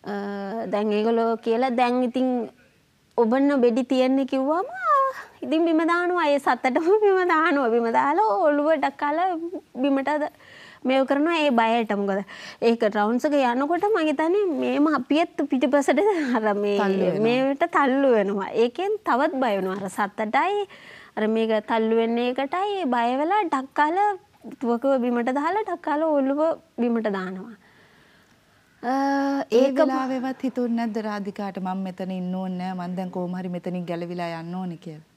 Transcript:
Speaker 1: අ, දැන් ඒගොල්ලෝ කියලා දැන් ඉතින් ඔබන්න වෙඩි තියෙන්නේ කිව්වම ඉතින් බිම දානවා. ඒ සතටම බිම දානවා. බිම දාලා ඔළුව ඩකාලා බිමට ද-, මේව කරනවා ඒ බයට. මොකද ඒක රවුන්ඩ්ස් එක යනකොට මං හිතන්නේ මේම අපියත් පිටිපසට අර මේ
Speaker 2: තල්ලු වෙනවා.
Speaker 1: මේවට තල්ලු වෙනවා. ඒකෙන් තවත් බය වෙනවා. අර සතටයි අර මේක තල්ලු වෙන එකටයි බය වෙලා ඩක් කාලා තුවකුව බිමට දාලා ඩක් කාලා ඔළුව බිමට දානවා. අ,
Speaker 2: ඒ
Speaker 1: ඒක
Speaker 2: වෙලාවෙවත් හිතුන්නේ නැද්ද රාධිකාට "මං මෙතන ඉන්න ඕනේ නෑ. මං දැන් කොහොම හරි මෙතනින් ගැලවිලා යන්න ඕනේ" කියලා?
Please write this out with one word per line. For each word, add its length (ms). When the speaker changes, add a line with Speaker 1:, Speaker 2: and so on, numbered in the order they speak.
Speaker 1:
අ, 100
දැන් 280
ඒගොල්ලෝ 460
කියලා 340
දැන් 320
ඉතින් 240
ඔබන්න 440
වෙඩි 220
තියෙන්නේ 420
කිව්වම 440
ඉතින් 280
බිම 160
දානවා. 460
ඒ 120
සතටම 480
බිම 280
දානවා. 440
බිම 200
දාලා 480
ඔළුව 360
ඩකාලා 540
බිමට 400
ද-, 220
මේව 260
කරනවා 320
ඒ 140
බයට. 400
මොකද 300
ඒක 300
රවුන්ඩ්ස් 380
එක 100
යනකොට 360
මං 220
හිතන්නේ 460
මේම 360
අපියත් 480
පිටිපසට 540
අර 200
මේ 240
Speaker 2:
තල්ලු 220
වෙනවා. 240
Speaker 1:
මේවට 460
තල්ලු 420
වෙනවා. 400
ඒකෙන් 480
තවත් 340
බය 200
වෙනවා. 240
අර 120
සතටයි 760
අර 140
මේක 260
තල්ලු 300
වෙන 220
එකටයි 680
බය 220
වෙලා 260
ඩක් 280
කාලා 380
තුවකුව 440
බිමට 320
දාලා 320
ඩක් 180
කාලා 280
ඔළුව 320
බිමට 360
දානවා. 460
අ, 80
Speaker 2:
ඒ 140
Speaker 1:
ඒක 160
Speaker 2:
වෙලාවෙවත් 680
හිතුන්නේ 360
නැද්ද 220
රාධිකාට 580
"මං 200
මෙතන 340
ඉන්න 240
ඕනේ 300
නෑ. 120
මං 180
දැන් 160
කොහොම 240
හරි 140
මෙතනින් 360
ගැලවිලා 480
යන්න 220
ඕනේ" 220
කියලා? 280